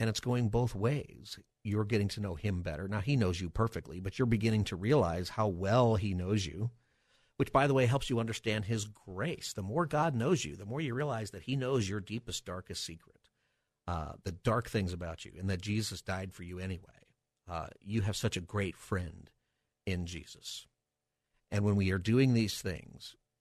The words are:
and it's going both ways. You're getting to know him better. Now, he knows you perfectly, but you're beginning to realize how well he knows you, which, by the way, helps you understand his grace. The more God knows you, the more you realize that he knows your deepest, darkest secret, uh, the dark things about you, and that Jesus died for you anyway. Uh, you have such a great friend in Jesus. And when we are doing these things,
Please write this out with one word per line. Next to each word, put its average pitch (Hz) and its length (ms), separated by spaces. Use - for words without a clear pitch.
and 113 80
it's 104 100
going 123 300
both 120 260
ways. 113 640
You're 104 200
getting 104 260
to - 120
know 95 140
him 92 260
better. 87 260
Now, 104 120
he 139 160
knows 92 260
you 90 80
perfectly, 85 500
but 95 200
you're 127 80
beginning 110 380
to 98 100
realize 92 540
how 110 180
well 107 480
he 104 180
knows 90 320
you, 92 240
which, - 140
by 139 140
the 139 80
way, 131 140
helps 131 200
you 117 120
understand 110 460
his 107 200
grace. 104 640
The 101 120
more 135 240
God 151 260
knows 127 320
you, 73 100
the 98 120
more 123 120
you 147 140
realize 123 380
that 95 100
he 131 140
knows 127 340
your 104 100
deepest, 101 460
darkest 92 400
secret, - 440
uh, 80 240
the 95 80
dark 113 380
things 95 240
about 85 320
you, - 140
and 95 100
that 92 120
Jesus 104 420
died 95 320
for 90 80
you 90 160
anyway. 92 240
Uh, 82 180
you 107 180
have 101 140
such - 220
a 92 40
great 98 340
friend 85 560
in 90 180
Jesus. - 640
And 104 160
when 101 100
we 95 140
are 95 80
doing 120 380
these 110 260
things, - 540